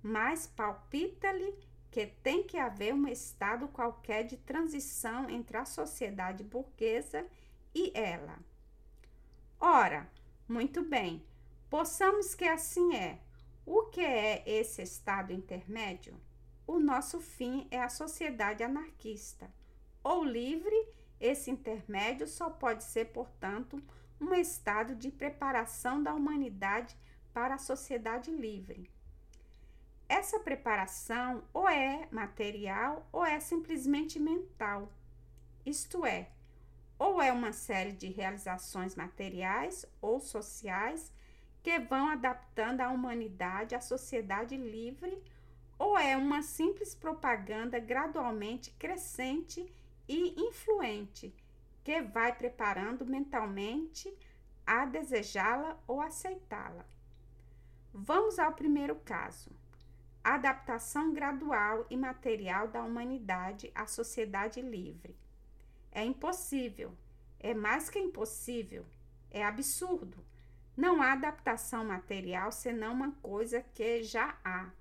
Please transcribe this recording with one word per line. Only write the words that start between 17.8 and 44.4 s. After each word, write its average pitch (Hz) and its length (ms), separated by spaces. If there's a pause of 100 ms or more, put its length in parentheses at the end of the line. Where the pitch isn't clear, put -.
a 247 60
sociedade 240 720
anarquista. 226 880 (540)
Ou 330 200
livre, 294 520 (420)
esse 262 320
intermédio 226 760
só - 220
pode 233 340
ser, 226 220
portanto, 240 760 (380)
um 359 140
estado 233 640
de 254 140
preparação 269 960
da 302 100
humanidade 240 840 (420)
para 254 160
a 269 60
sociedade 247 720
livre. 202 580 (1200)
Essa 302 300
preparação 240 1040 (100)
ou 370 160
é 285 400
material 208 1040
ou 349 120
é 302 160
simplesmente 311 800
mental. 220 720 (720)
Isto 320 400
é, 185 280 (680)
ou 359 240
é 262 100
uma 240 220
série 196 380
de 185 160
realizações 190 880
materiais 190 880 (160)
ou 226 180
sociais 220 920 (480)
que 339 160
vão 269 320
adaptando 247 720
a 247 80
humanidade 220 840
à 240 60
sociedade 233 760